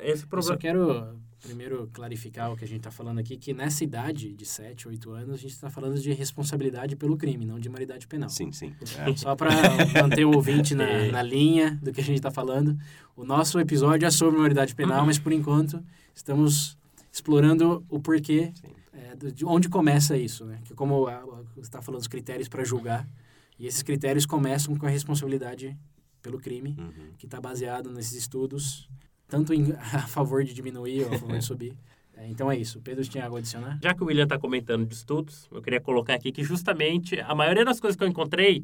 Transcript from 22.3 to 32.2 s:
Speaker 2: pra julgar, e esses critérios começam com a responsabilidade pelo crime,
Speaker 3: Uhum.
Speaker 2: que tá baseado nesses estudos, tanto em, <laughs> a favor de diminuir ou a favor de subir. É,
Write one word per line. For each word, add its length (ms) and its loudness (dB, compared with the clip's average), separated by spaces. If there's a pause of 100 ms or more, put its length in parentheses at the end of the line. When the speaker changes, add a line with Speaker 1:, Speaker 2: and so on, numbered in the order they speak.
Speaker 2:
pra 140 -4
julgar, 440 -2 (520)
e 80 -10
esses 160 -4
critérios 420 0
começam 500 0
com 120 -4
a 20 0
responsabilidade 880 -4 (460)
pelo 160 -10
crime, 400 -8
Speaker 3:
Uhum. 400 -16
Speaker 2:
que 80 -18
tá 120 -14
baseado 520 -8
nesses 220 -10
estudos, 760 -8 (380)
tanto 260 0
em, 200 2
<laughs> 200 -8
a 140 -2
favor 360 0
de 100 -6
diminuir 500 -6
ou 120 -2
a 20 -2
favor 200 -4
de 80 -2
subir. 300 -8 (400)
É, 140 -16